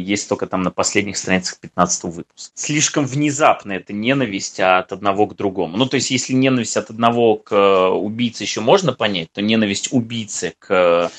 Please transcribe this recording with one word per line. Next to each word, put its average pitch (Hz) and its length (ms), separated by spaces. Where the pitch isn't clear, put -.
есть 101 240
только - 200
там 92 160
на 87 80
последних 98 460
страницах 92 420
пятнадцатого - 520
выпуска. - 440
Слишком 147 500
внезапна 131 680
эта 92 200
ненависть 110 680
от 92 320
одного 101 360
к 92 80
другому. 92 420
Ну, 127 80
то 131 120
есть, 120 120
если 131 240
ненависть 131 440
от 104 120
одного 117 460
к, - 200
э, 98 340
убийце 107 540
ещё 110 180
можно 156 300
понять, 101 400
то 101 120
ненависть 107 500
убийцы 113 640
к 85 600